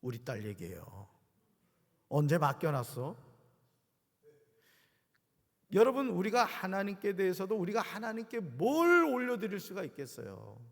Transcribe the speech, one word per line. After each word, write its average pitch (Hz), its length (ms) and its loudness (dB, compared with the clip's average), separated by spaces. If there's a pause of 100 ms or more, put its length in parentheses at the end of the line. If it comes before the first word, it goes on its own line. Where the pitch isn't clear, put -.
우리 120 220 -8
딸 107 220 -6
얘기예요. 95 600 -10 (1000)
언제 147 280 4
맡겨놨어? 139 800 0 (2500)
여러분, 262 360 6
우리가 208 360 2
하나님께 196 720 -2
대해서도 190 400 0
우리가 202 260 0
하나님께 226 580 -6
뭘 294 680 4
올려드릴 247 540 0
수가 185 240 -8
있겠어요? 110 760 -12 (120)